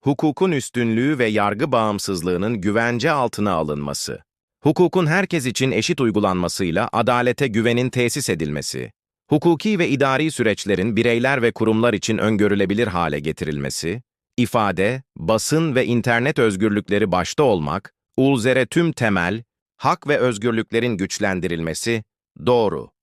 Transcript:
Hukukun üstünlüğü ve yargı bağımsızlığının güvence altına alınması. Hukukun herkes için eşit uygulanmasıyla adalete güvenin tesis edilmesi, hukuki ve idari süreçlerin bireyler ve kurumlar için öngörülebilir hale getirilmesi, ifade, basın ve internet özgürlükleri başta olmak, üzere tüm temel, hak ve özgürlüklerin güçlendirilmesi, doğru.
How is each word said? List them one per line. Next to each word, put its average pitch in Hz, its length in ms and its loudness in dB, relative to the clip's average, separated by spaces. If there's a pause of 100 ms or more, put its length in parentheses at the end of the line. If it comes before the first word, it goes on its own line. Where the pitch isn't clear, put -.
Hukukun 151 500 0
üstünlüğü 123 640 0
ve 120 80 2
yargı 107 460 0
bağımsızlığının 101 880 0
güvence 117 500 0
altına 113 420 0
alınması. 73 720 -4 (420)
Hukukun 175 420 2
herkes 170 400 0
için 131 240 0
eşit 113 300 0
uygulanmasıyla 95 920 0
adalete 120 540 0
güvenin 120 440 0
tesis 127 400 -2
edilmesi, 73 640 -6 (360)
hukuki 175 500 2
ve 165 100 0
idari 135 420 0
süreçlerin 104 680 0
bireyler 120 460 2
ve 117 100 4
kurumlar 110 420 2
için 107 240 -2
öngörülebilir 104 680 2
hale 85 340 -2
getirilmesi, 76 840 -6 (340)
ifade, 107 680 0 (140)
basın 135 580 0
ve 123 120 2
internet 120 520 0
özgürlükleri 101 760 0
başta 90 300 0
olmak, 90 500 0 (260)
üzere 127 480 2
tüm 170 260 0
temel, 101 500 0 (340)
hak 147 320 -2
ve 143 100 2
özgürlüklerin 113 800 0
güçlendirilmesi, 92 1080 -4 (420)
doğru. 101 440 0 (120)